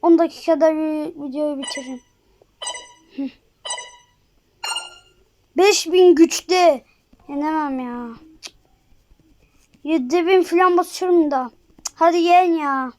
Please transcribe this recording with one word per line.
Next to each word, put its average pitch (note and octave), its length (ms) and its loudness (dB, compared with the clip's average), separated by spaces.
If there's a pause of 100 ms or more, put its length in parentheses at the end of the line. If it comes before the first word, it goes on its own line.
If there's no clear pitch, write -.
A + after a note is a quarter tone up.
On E4+ 180 4
dakikada D#4+ 520 0
bir D#4 520 -6
videoyu D4 340 -6
bitiririm. C4 440 -12 (1120)
Hı. C4+ 140 -8 (2250)
Beş G4+ 300 2
bin F4+ 280 6
güçte. E4 720 2 (440)
Yenemem C#4+ 500 -4
ya. A#3+ 360 -12 (1700)
Yedi D#4 440 -2
bin F#4 160 4
falan F4+ 340 2
basıyorum F4 540 0
da. C4 200 -6 (440)
Hadi E4+ 220 2
yen F4 360 4
ya. C4+ 460 -4